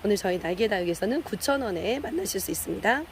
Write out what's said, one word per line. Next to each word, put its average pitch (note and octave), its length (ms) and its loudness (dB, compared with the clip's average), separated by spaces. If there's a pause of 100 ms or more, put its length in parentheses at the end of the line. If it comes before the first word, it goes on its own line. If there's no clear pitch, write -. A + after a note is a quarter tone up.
오늘 G#3 120 4
저희 F#3 220 0
날개다육에서는 F#3+ 840 0
구천 C#4 380 0
원에 G#3+ 380 0
만나실 D#4+ 400 -2
수 - 120 -4
있습니다. A3+ 600 0